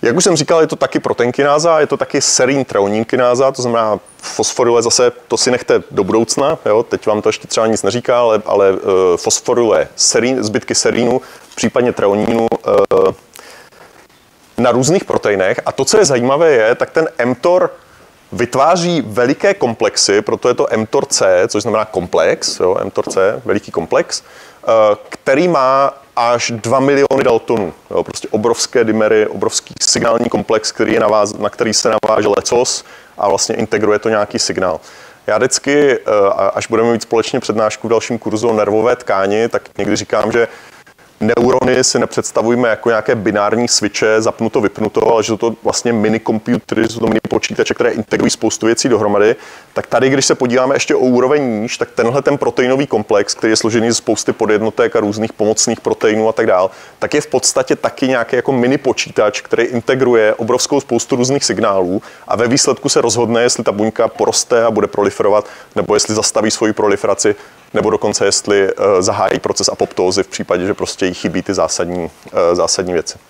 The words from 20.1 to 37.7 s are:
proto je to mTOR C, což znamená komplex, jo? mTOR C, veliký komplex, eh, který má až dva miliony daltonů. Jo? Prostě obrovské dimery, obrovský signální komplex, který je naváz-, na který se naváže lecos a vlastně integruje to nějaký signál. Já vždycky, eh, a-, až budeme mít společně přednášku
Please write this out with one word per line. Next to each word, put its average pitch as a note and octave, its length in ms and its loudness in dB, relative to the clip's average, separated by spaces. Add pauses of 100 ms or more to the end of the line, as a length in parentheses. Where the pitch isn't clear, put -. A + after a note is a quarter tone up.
proto G#2+ 260 -2
je B2 60 2
to C#3 140 0 (100)
mTOR C#3 280 0
C, F#2+ 420 2
což G#2 160 -2
znamená G#2+ 220 0
komplex, F2 760 -2
jo? F2+ 240 2
mTOR G2 260 -6
C, G2+ 360 0
veliký G#2 260 -4
komplex, - 520 -4
eh, - 440 -16 (420)
který D3 380 0
má C3+ 460 2 (220)
až A#2+ 360 0
dva A#2+ 280 -2
miliony C#3 440 2
daltonů. A2+ 500 0 (180)
Jo? F2 120 -2
Prostě - 280 -10
obrovské A2+ 520 0
dimery, G#2+ 440 2
obrovský - 540 -6
signální - 480 0
komplex, - 420 -2
který A2+ 220 0
je A#2 60 2
naváz-, G#2+ 400 0
na G#2 100 -2
který A2+ 240 -2
se - 160 0 (140)
naváže G#2+ 240 2
lecos A#2+ 580 0 (320)
a G2+ 120 0
vlastně G#2+ 260 -2
integruje G#2 440 0
to A2+ 100 -2
nějaký G#2+ 300 -2
signál. F2+ 400 -2 (480)
Já G#2+ 100 0
vždycky, C3+ 600 2
eh, - 20 -12 (260)
a-, G2 280 0
až G#2+ 120 -6
budeme A2+ 240 0
mít A2 100 0
společně - 380 -2
přednášku A2 480 -2